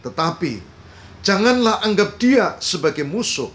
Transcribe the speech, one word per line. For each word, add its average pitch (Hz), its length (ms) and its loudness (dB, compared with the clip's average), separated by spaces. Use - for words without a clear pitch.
Tetapi 143 560 -4
janganlah 226 560 2
anggap 208 400 0
dia 240 400 2
sebagai 151 400 -2
musuh 143 540 -4